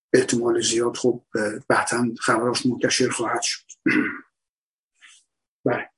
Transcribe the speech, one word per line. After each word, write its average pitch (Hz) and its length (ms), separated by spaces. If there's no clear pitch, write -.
به 127 80
احتمال 117 420
زیاد 117 360
خب، 120 280
اه، 107 180
بعداً 120 520
خبراش 120 460
منتشر 123 420
خواهد 120 340
شد. - 220
<clears throat> - 1800
بله. - 340